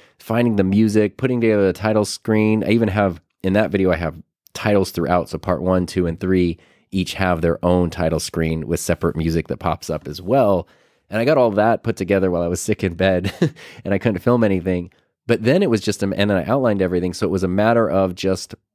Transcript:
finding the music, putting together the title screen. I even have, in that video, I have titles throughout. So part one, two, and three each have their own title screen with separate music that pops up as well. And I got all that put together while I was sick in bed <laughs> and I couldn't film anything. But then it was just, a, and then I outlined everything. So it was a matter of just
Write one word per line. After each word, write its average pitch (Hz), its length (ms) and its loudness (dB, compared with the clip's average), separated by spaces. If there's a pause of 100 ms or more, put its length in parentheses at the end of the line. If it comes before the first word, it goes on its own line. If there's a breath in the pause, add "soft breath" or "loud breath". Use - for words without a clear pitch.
(200 soft breath)
finding 117 380 0
the 98 60 4
music, 104 540 2
putting 127 240 -2
together 107 240 2
the 90 80 2
title 107 320 0
screen. 107 580 0
I - 60 -2
even 113 200 2
have, 95 300 0 (220)
in 95 120 0
that 104 180 2
video, 95 200 2
I 82 40 2
have 78 260 -6 (320)
titles 101 380 2
throughout. 85 360 0
So 80 100 -8
part 90 240 -4
one, 92 240 0
two, 87 220 -2
and 85 100 -4
three 90 400 0 (340 soft breath)
each 95 240 -4
have 90 260 0
their 82 220 0
own 87 260 2
title 80 320 -2
screen 80 460 -4
with 82 120 -2
separate - 380 -4
music 80 320 -2
that - 80 -8
pops - 320 -6
up 78 180 -8
as 76 140 -12
well. 101 460 0 (420 soft breath)
And 107 100 -4
I 117 60 -2
got 151 120 2
all 120 140 2
that 104 320 2
put 113 140 -4
together 95 340 0
while 87 100 0
I 85 60 -2
was 87 140 -4
sick - 220 -4
in 87 120 -2
bed 90 420 0
<laughs> - 480 -6
and 98 80 -2
I 101 40 2
couldn't 101 220 0
film 120 240 2
anything. 90 480 0 (360)
But 110 160 0
then 160 200 4
it 170 60 2
was 110 120 2
just, - 220 -4
a, - 20 0
and 101 240 0
then 98 80 2
I 80 80 -2
outlined 113 360 0
everything. 90 320 0
So - 120 -6
it 82 60 -2
was 92 120 -2
a 95 40 0
matter 107 420 2
of 92 260 0
just - 400 -4 (180)